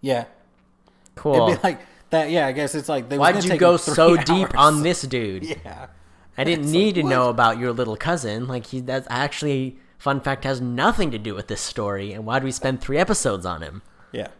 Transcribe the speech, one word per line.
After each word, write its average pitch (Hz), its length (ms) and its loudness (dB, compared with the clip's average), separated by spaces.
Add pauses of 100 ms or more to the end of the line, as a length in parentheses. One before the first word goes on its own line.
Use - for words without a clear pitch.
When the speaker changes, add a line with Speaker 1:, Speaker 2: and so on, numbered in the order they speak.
Speaker 1:
Yeah. 123 240 -2 (880)
Speaker 2:
Cool. 127 340 4
Speaker 1:
It'd - 120 0
be 202 60 2
like 160 140 -2 (280)
that. 156 220 2
Yeah, 160 160 2
I 131 40 -2
guess 139 220 -4
it's 151 160 -6
like 131 200 -2
they 143 100 -2
was 147 80 6
Speaker 2:
Why'd 180 80 4
Speaker 1:
gonna 202 100 -2
Speaker 2:
you 185 60 0
Speaker 1:
take 165 80 2
Speaker 2:
go 175 180 6
Speaker 1:
them 151 180 -2
Speaker 2:
so 165 200 8
Speaker 1:
three 156 80 2
Speaker 2:
deep 175 240 2
Speaker 1:
<laughs> - 100 -2
hours. 151 200 6
Speaker 2:
on 147 40 -2
this 165 220 0
dude? 113 400 -4
Speaker 1:
Yeah. - 440 -12 (500)
Speaker 2:
I 131 80 -2
didn't 160 200 0
Speaker 1:
It's 151 60 -2
Speaker 2:
need 190 240 2
Speaker 1:
like, 170 100 0
Speaker 2:
to 135 40 0
know 131 160 4
Speaker 1:
what? 120 60 2
Speaker 2:
about 117 280 2
your 123 140 -2
little 113 240 -4
cousin. 123 500 -4
Like, 127 200 -6
he, 131 120 -8
that's 127 300 -6
actually, 131 680 -4 (200)
fun 139 240 -2
fact, 135 240 -4
has 131 160 -2
nothing 139 500 0
to 113 80 -6
do 104 160 -8
with 101 140 -10
this 104 120 -6
story. 101 520 -6
And 107 120 -10
why 117 140 0
do 135 60 -6
we 131 80 -4
spend 131 280 -4
three 139 160 -2
episodes 139 480 0
on 85 160 -6
him? 80 200 -14 (320)
Speaker 1:
Yeah. 101 160 -10 (100)